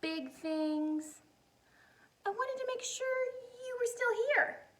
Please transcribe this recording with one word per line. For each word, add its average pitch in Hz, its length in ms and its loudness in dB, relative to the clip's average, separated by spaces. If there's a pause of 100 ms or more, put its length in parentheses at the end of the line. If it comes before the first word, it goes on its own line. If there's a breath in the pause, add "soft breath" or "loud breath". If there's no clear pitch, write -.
big 320 320 -2
things. 311 880 0 (1040 loud breath)
I 403 40 2
wanted 508 320 0
to 508 60 -2
make 494 160 -2
sure 523 360 0 (460)
you 508 140 -6
were 480 100 2
still 480 240 2 (140)
here. - 300 4 (220)